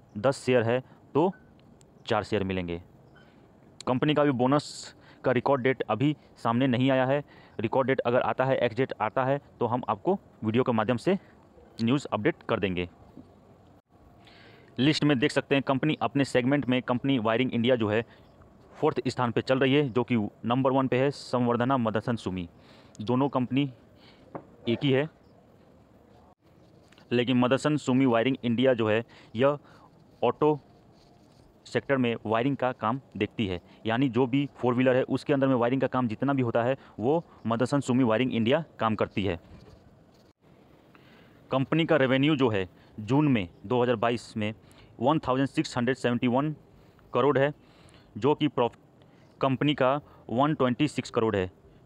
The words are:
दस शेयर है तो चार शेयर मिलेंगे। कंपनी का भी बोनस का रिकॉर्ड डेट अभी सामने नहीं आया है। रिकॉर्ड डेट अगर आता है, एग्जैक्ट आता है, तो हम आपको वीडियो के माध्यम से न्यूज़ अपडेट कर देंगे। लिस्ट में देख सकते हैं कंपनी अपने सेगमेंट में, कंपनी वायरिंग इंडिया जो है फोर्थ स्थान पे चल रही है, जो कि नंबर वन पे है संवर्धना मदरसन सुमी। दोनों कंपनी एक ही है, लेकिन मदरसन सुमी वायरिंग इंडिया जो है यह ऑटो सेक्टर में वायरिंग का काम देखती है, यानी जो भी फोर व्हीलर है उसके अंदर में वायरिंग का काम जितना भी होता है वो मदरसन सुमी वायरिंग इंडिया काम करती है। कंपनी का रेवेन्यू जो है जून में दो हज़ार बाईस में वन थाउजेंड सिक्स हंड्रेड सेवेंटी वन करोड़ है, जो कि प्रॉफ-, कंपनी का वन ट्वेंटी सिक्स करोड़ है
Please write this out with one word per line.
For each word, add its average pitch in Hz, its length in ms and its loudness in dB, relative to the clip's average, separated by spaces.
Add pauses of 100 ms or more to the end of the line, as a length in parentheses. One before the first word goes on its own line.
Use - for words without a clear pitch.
(180)
दस - 280 -2
शेयर 123 180 4
है 117 160 0 (340)
तो 170 180 2 (760)
चार 107 160 0
शेयर 101 200 -2
मिलेंगे। 90 380 -6 (1040)
कंपनी 135 260 0
का 147 100 2
भी 147 100 2
बोनस 131 640 -2 (280)
का 131 80 2
रिकॉर्ड 127 300 2
डेट 131 220 0
अभी 135 320 0 (220)
सामने 120 300 0
नहीं 127 240 2
आया 131 140 2
है। 139 180 0 (360)
रिकॉर्ड 131 280 0
डेट 262 140 0
अगर 123 200 0
आता 123 240 -2
है, 135 120 0
एग्जैक्ट 123 440 -2
आता 151 220 -2
है, 139 160 -2 (200)
तो 123 60 -2
हम 120 240 -2
आपको 165 280 -2 (260)
वीडियो 110 200 2
के 131 80 0
माध्यम 110 260 0
से 185 200 0 (640)
न्यूज़ 123 320 0
अपडेट 110 360 -2
कर 113 100 -2
देंगे। 90 280 -2 (1900)
लिस्ट 143 260 2
में 147 160 2
देख 143 120 0
सकते 139 240 -2
हैं 135 80 0
कंपनी 139 380 -2
अपने 131 240 -2
सेगमेंट 127 420 0
में, 127 140 0
कंपनी 131 380 -2
वायरिंग 113 340 0
इंडिया 120 220 0
जो 110 140 0
है 113 140 0 (680)
फोर्थ 147 360 -2
स्थान 120 240 -2
पे 113 100 -2
चल 131 180 0
रही 135 140 2
है, 143 160 2
जो 120 140 0
कि 123 120 -2 (300)
नंबर 127 260 0
वन 131 160 2
पे 123 100 0
है 135 140 2
संवर्धना 120 640 0
मदरसन 113 380 -2
सुमी। 92 320 -6 (540)
दोनों 123 280 0
कंपनी 131 400 -2 (1000)
एक 113 140 0
ही 139 80 2
है, 139 160 2 (2000)
लेकिन 123 280 2
मदरसन 135 380 2
सुमी 131 280 2
वायरिंग 120 380 2
इंडिया 123 300 2
जो 113 160 0
है 113 140 2 (320)
यह 139 220 2 (640)
ऑटो 147 380 2 (1080)
सेक्टर 131 320 -2
में 120 180 0 (100)
वायरिंग 117 320 -2
का 127 160 -2
काम 120 280 -4 (160)
देखती 104 300 -2
है, 90 140 -6 (240)
यानी 120 240 0
जो 120 180 2
भी 135 280 -2
फोर 123 180 0
व्हीलर 127 220 2
है 131 100 2
उसके 135 280 -2
अंदर 135 140 2
में 131 80 2
वायरिंग 123 260 0
का 131 60 0
काम 127 200 -2
जितना 135 260 -2
भी 135 80 0
होता 117 220 0
है 131 140 0 (220)
वो 147 240 0 (240)
मदरसन 120 340 0
सुमी 131 220 2
वायरिंग 117 300 0
इंडिया 117 300 0 (160)
काम 113 160 0
करती 101 280 -4
है। 90 160 -4 (2000)
कंपनी 143 340 0
का 160 120 4
रेवेन्यू 135 380 4
जो 127 140 4
है 95 180 0 (340)
जून 135 260 2
में 110 200 2 (180)
दो 120 180 0
हज़ार 123 140 2
बाईस 117 400 -4
में 107 160 -4 (460)
वन 143 200 2
थाउजेंड 131 300 0
सिक्स - 280 -6
हंड्रेड 123 200 0
सेवेंटी 120 320 0
वन 143 260 0 (580)
करोड़ 131 240 4
है, 143 160 2 (640)
जो 123 200 2
कि 151 120 0
प्रॉफ-, 120 300 -2 (640)
कंपनी 139 320 0
का 135 260 0 (300)
वन 135 260 0
ट्वेंटी 127 320 0
सिक्स - 220 -8
करोड़ 113 260 0
है 92 140 0 (360)